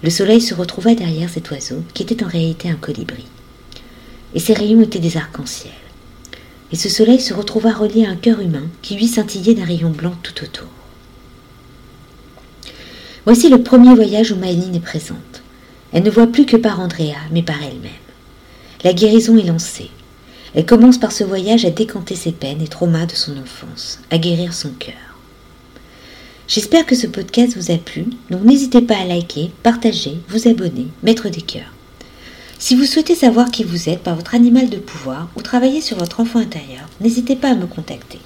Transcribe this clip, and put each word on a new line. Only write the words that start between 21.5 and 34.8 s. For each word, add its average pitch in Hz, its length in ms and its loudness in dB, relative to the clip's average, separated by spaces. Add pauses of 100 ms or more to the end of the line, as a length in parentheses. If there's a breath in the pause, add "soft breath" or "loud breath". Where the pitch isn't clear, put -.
à 175 60 2
décanter 190 460 -6
ses 165 160 -6
peines 147 280 -8
et 160 60 -4
traumas 165 400 -2
de 165 80 -10
son 143 240 -8
enfance, - 640 -16 (100)
à 165 80 0
guérir 170 340 -2
son 151 180 -10
cœur. - 240 -16 (1500 loud breath)
J'espère 320 360 2
que 254 120 0
ce - 100 -4
podcast 240 500 -2
vous 175 140 -8
a 170 80 0
plu, 170 260 -10 (240)
donc 185 140 -6
n'hésitez 254 400 6
pas 226 160 0
à 185 80 -4
liker, 170 460 -4 (100)
partager, 226 560 -2 (100)
vous 226 200 0
abonner, 160 400 -2 (140)
mettre 220 280 0
des 165 100 -10
cœurs. - 320 -14 (840 loud breath)
Si - 160 0
vous 262 100 4
souhaitez 320 300 0
savoir 247 360 2
qui 220 140 -6
vous 170 240 -6
êtes 175 140 -4
par 170 140 -4
votre 170 180 -10
animal 240 340 4
de 196 80 -6
pouvoir 139 580 -12